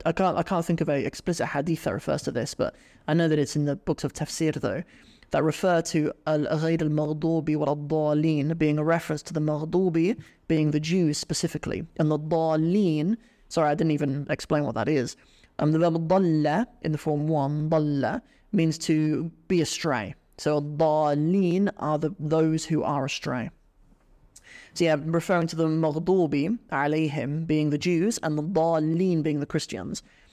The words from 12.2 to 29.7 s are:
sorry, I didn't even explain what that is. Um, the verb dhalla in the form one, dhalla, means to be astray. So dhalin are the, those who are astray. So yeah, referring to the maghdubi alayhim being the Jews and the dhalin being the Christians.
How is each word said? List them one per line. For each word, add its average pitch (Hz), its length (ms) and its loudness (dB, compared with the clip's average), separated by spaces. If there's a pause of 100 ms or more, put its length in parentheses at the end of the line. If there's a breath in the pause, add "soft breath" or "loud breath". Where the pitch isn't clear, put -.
sorry, 151 220 2
I 147 40 2
didn't 156 180 2
even 143 360 -2
explain 147 360 0
what 120 100 -4
that 113 140 -2
is. 139 280 0 (420 soft breath)
Um, 151 140 2
the 160 60 2
verb 165 300 2
dhalla 165 580 2 (160)
in 156 100 -2
the 151 60 -2
form 151 300 -2
one, 151 420 0
dhalla, 147 520 0 (300 soft breath)
means 165 260 2
to 156 520 0 (160)
be 180 140 2
astray. 135 540 -2 (220)
So 151 240 0
dhalin 156 1160 2
are 151 200 0
the, 151 200 -2
those 160 460 2
who 151 180 0
are 143 220 -2
astray. 127 460 -6 (1200 loud breath)
So 175 100 0
yeah, 160 160 4
referring 165 480 0
to 165 80 -10
the 160 100 2
maghdubi 160 920 0 (120)
alayhim 147 800 -2
being 151 220 2
the 147 80 0
Jews 180 400 0
and 151 200 -2
the 147 40 -2
dhalin 165 840 0
being 147 160 0
the 143 60 -4
Christians. - 580 -6 (280 soft breath)